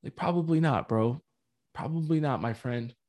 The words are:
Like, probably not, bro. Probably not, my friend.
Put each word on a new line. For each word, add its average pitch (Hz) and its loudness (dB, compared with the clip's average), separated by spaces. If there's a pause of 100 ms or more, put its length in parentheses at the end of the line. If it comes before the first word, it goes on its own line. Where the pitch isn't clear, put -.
Like, 170 -12
probably 165 0
not, 151 2
bro. 117 2 (520)
Probably 160 -2
not, 135 0
my 117 -2
friend. 123 -6 (160)